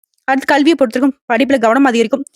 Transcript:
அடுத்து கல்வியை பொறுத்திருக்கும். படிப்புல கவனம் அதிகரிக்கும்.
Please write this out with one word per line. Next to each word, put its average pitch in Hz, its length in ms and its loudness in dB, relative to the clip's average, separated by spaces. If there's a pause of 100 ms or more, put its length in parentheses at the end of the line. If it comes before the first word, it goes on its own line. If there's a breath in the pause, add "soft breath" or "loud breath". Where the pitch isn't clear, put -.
(240)
அடுத்து 269 220 -2
கல்வியை 285 320 2
பொறுத்திருக்கும். 262 380 -2 (160)
படிப்புல 254 260 0
கவனம் 233 260 2
அதிகரிக்கும். 233 400 0 (120)